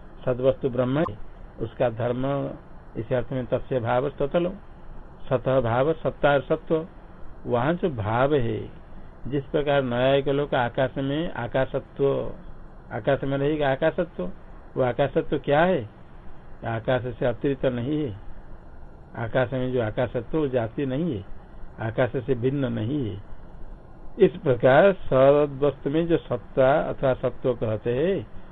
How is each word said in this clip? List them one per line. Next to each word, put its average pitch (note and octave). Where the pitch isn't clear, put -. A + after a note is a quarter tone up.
सद्वस्तु B2+
ब्रह्म B2
है, -
उसका A#2+
धर्म B2+
इस A2+
अर्थ B2
में B2+
तस्य B2
भाव B2
ततलो, E3+
सतः C3
भाव, B2
सत्ता C#3+
और C3+
सत्व। D#3+
वहाँ B2
जो F3+
भाव A#2+
है, A2
जिस C#3
प्रकार C#3+
न्याय B2+
के C#3
लोग C#3+
आकाश B2+
में C#3+
आकाशत्व, C3
आकाश B2
में C#3
रहेगा C#3+
आकाशत्व, D#3+
वो C3
आकाशत्व C#3
क्या C#3+
है? E3+
आकाश A2+
से C#3+
अतिरिक्त C3+
नहीं C3+
है। G2+
आकाश A#2
में B2+
जो B2
आकाशत्व, A#2
वो D3+
जाति B2
नहीं C3+
है, F#2+
आकाश A2+
से C3+
भिन्न C3
नहीं A2+
है। G2
इस F#3
प्रकार C#3
सद्वस्तु C#3
में E3
जो E3
सत्ता C3+
अथवा C3+
सत्व B2
कहते A#2
हैं, D#3